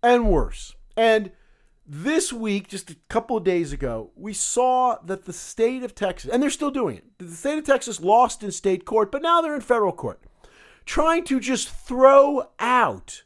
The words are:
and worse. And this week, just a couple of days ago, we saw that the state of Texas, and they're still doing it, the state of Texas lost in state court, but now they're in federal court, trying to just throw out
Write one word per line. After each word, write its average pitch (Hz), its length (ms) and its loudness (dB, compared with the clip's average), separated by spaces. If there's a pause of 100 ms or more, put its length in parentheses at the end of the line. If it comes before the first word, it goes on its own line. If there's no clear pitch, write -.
and 240 280 4
worse. 131 460 0 (220)
And 220 340 2 (540)
this 240 460 -2
week, 214 380 -4
just 190 220 -14
a 156 40 -20 (140)
couple 226 260 -2
of 208 80 -4
days 170 300 0
ago, 117 420 -8
we 202 160 -14
saw 254 720 0
that 190 220 -10
the 180 80 -14
state 247 500 -4
of 240 100 -10
Texas, - 380 -6
and 247 100 2
they're 285 80 2
still 285 220 -4
doing 208 260 -4
it, - 60 -20 (140)
the 180 100 -16
state 269 300 -6
of 302 80 -8
Texas 254 340 0
lost 220 420 4
in 202 100 -8
state 185 340 -2
court, 220 260 0
but 285 100 -4
now 339 200 2
they're 311 120 -4
in 294 60 -6
federal 214 320 0
court, - 300 -10 (640)
trying - 400 0
to 262 160 -2
just 247 280 -4
throw 277 880 4
out 220 680 -2